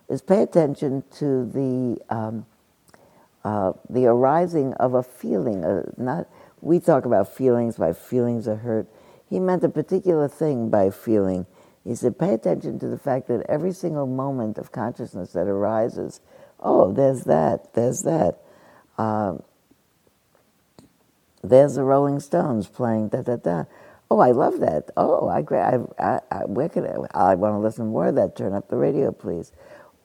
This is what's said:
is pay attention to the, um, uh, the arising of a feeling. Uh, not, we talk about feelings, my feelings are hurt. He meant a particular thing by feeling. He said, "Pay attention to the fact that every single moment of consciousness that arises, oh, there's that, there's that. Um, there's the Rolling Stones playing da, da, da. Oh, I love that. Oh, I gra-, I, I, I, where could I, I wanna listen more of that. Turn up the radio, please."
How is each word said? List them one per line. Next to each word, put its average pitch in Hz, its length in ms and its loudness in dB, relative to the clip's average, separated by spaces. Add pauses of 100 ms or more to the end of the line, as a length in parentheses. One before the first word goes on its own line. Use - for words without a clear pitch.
is 135 120 -4
pay 196 200 2
attention 143 720 0
to 135 340 -2
the, 127 540 -2 (140)
um, 110 320 -6 (1000)
uh, 104 260 0 (180)
the 127 160 2
arising 135 680 2
of 123 200 0
a 127 100 0
feeling. 143 600 -4
Uh, 90 200 0 (120)
not, 127 320 -6 (340)
we 165 200 2
talk 135 240 2
about 101 240 2
feelings, 120 500 0
my 85 140 2
feelings 120 520 -2
are 107 120 -2
hurt. 110 300 -4 (380)
He 185 140 -4
meant 185 240 0
a 160 60 2
particular 160 580 0
thing 127 420 -2
by 101 200 4
feeling. 95 560 0 (400)
He 117 100 -6
said, 123 240 -2
"Pay 185 140 0
attention 156 460 -2
to 131 80 -6
the 120 100 -6
fact 131 300 -4
that 117 220 -2
every 160 220 -2
single 156 340 -6
moment 131 520 -4
of - 160 -12
consciousness 113 580 -8
that 90 160 -2
arises, 104 720 -2 (400)
oh, - 340 4
there's 135 300 2
that, 151 500 0
there's 120 300 0
that. - 380 0 (560)
Um, 107 460 -2 (2000)
there's 131 320 6
the 139 80 -2
Rolling 143 380 2
Stones 127 460 -2
playing 110 420 -2
da, 131 120 -4
da, 120 140 -2
da. 165 300 -4 (440)
Oh, 220 100 4
I 135 120 6
love 269 280 2
that. - 360 -2
Oh, - 320 2
I 98 140 0
gra-, 113 440 0 (140)
I, - 40 -4
I, 107 180 -2 (100)
I, - 140 -2
where 123 240 -2
could - 160 -4
I, - 460 2
I 95 40 6
wanna 104 240 0
listen 113 280 -2
more 110 200 0
of 135 80 2
that. 107 220 2
Turn 110 160 -4
up 98 160 -6
the 113 80 -2
radio, 143 340 0
please." 87 400 -8 (540)